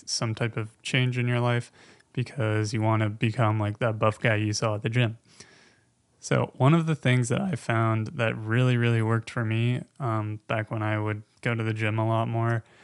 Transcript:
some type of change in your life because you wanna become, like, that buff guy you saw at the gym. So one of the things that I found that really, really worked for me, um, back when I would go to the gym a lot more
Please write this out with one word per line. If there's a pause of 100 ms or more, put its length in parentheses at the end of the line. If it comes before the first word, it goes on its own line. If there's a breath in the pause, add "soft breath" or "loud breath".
some
type
of
change
in
your
life (400 loud breath)
because
you
wanna
become,
like,
that
buff
guy
you
saw
at
the
gym. (1040 loud breath)
So
one
of
the
things
that
I
found
that
really,
really
worked
for
me, (160)
um,
back
when
I
would (180)
go
to
the
gym
a
lot
more (200 loud breath)